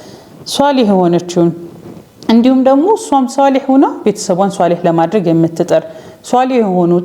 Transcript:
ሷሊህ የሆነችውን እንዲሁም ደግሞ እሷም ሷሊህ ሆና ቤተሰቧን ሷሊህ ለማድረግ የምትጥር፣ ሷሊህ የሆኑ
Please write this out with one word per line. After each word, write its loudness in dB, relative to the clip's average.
ሷሊህ 0
የሆነችውን 0
እንዲሁም 4
ደግሞ 2
እሷም 0
ሷሊህ 0
ሆና 4
ቤተሰቧን -2
ሷሊህ 0
ለማድረግ 0
የምትጥር፣ 0
ሷሊህ 0
የሆኑ 0